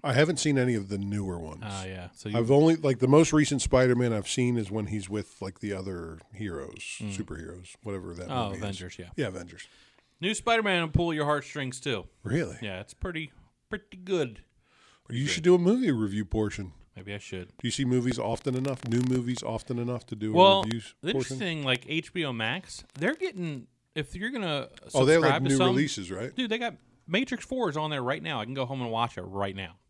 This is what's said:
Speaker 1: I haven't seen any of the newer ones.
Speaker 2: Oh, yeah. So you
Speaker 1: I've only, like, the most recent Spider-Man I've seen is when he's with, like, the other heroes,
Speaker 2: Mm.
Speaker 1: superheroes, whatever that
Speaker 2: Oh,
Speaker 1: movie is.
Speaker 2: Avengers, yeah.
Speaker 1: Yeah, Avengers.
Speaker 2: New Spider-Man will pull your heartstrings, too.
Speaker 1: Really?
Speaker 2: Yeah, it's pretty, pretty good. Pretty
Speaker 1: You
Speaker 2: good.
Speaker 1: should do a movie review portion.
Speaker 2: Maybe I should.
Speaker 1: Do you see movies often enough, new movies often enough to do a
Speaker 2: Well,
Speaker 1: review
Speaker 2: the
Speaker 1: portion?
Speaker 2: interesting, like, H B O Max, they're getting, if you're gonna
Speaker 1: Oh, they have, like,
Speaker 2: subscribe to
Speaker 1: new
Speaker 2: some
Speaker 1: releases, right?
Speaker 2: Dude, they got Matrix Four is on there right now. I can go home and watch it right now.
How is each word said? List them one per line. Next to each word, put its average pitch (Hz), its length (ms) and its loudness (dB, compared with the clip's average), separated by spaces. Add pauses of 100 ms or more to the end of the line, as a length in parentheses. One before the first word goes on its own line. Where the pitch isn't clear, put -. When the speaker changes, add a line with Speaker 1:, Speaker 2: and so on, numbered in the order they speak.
Speaker 1:
I 139 100 0
haven't 156 260 6
seen 143 180 4
any 123 180 4
of 98 120 -2
the 101 100 -2
newer 98 400 -2
ones. 82 280 -10
Speaker 2:
Oh, 98 200 -8
yeah. 92 300 -10
So - 140 -10
you 110 80 0
Speaker 1:
I've 120 140 2
only, 156 260 8
like, 135 220 0
the 127 80 4
most 151 260 8
recent 147 280 4
Spider-Man 123 520 4
I've 101 160 -2
seen 123 280 2
is 98 140 -4
when 107 160 -4
he's 98 220 -6
with, 101 320 -8
like, 98 180 -10
the 101 140 -6
other 85 460 -8 (140)
heroes, 92 460 -8 (220)
Speaker 2:
Mm. 104 120 -8
Speaker 1:
superheroes, 90 720 -10
whatever 92 300 -8
that 90 160 -10
Speaker 2:
Oh, 123 160 -4
Speaker 1:
movie 98 120 -6
is. 98 60 -8
Speaker 2:
Avengers, 92 340 -10
yeah. 90 200 -16
Speaker 1:
Yeah, 127 100 -4
Avengers. 87 400 -14 (540)
Speaker 2:
New 196 120 -2
Spider-Man 208 500 2
will 160 60 -4
pull 170 240 0
your 151 120 0
heartstrings, 143 560 -2
too. 110 240 -2 (180)
Speaker 1:
Really? 123 380 -2
Speaker 2:
Yeah, 95 180 -6
it's - 140 -14
pretty, 160 380 -8 (380)
pretty 208 280 -10
good. 175 440 -2 (640)
Pretty 120 160 -4
Speaker 1:
You 139 60 0
Speaker 2:
good. 143 80 0
Speaker 1:
should 156 100 -4
do 180 120 8
a 175 40 4
movie 208 320 4
review 107 320 0
portion. 101 480 -2 (240)
Speaker 2:
Maybe 101 180 -12
I 101 40 -8
should. 92 320 -10
Speaker 1:
Do - 180 -8
you 113 40 0
see 139 120 -2
movies 123 340 2
often 120 380 -4
enough, 131 320 -4
new 117 220 2
movies 123 340 0
often 113 360 -6
enough 120 280 -4
to 117 80 -8
do 107 180 -4
a 165 40 4
Speaker 2:
Well, 196 260 8
Speaker 1:
review 113 160 -2 (220)
Speaker 2:
the 175 100 -4
Speaker 1:
portion? 131 240 -2
Speaker 2:
interesting, 160 280 -4
like, 127 260 0
H 160 240 -6
B 175 100 -4
O 139 80 -4
Max, 117 540 -6 (120)
they're 214 180 0
getting, 180 520 -6 (280)
if 151 200 -6
you're 208 140 -6
gonna 165 400 -4 (240)
Speaker 1:
Oh, 131 100 6
they 147 100 8
have, 165 100 8
like, 143 80 6
Speaker 2:
subscribe 131 120 2
to 135 60 2
Speaker 1:
new 135 80 4
Speaker 2:
some 131 100 6
Speaker 1:
releases, 123 440 0
right? 104 220 -6
Speaker 2:
Dude, 247 160 -4
they 220 80 0
got 233 180 -6 (300)
Matrix 240 380 -2
Four 247 260 -2
is 143 60 -4
on 156 140 -2
there 139 140 -4
right 135 200 -2
now. 147 160 -4
I 107 60 -4
can 127 80 -8
go 135 120 -2
home 131 160 -6
and 120 100 -4
watch 117 260 0
it 90 60 -8
right 98 320 -4
now. 90 200 -10 (140)